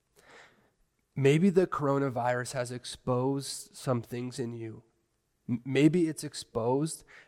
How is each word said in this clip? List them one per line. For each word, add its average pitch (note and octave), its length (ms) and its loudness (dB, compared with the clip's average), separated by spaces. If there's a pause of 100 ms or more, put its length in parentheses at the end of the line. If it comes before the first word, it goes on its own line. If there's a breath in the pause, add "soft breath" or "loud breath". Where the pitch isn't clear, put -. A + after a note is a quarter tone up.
(1160 soft breath)
Maybe D3 340 6
the F3+ 160 4
coronavirus B2+ 880 -2
has B2 180 -4
exposed C3 1040 -4
some B2 280 -2
things A#2+ 340 -8
in A#2+ 160 -6
you. A2+ 300 -12 (680)
M-, A#2+ 160 -2
maybe D3+ 420 4
it's D3+ 160 -6
exposed C#3 800 -4 (240 loud breath)